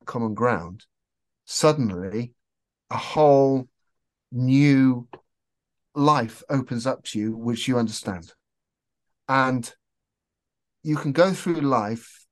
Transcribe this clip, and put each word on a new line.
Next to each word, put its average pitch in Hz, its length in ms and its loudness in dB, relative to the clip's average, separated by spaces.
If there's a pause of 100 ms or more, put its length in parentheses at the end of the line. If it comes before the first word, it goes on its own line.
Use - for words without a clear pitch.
common 117 280 -6
ground, 104 520 -2 (600)
suddenly 113 880 -2 (560)
a 113 80 -8
whole 139 680 2 (640)
new 131 760 4 (840)
life 143 560 0
opens 131 360 -4
up 131 200 -4
to - 140 -6
you, 113 180 -4
which 117 300 -4
you 127 100 2
understand. 110 560 -6 (960)
And 131 420 0 (1120)
you 151 140 -2
can 143 160 -4
go 180 200 4
through 170 280 -4
life 113 720 -4